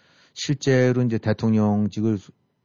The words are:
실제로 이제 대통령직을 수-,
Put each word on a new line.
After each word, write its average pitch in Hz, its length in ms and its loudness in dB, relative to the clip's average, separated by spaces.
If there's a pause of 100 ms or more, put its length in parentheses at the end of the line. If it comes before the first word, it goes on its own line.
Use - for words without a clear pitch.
(340)
실제로 127 680 0
이제 113 140 -2
대통령직을 107 1000 0
수-, - 140 -18 (340)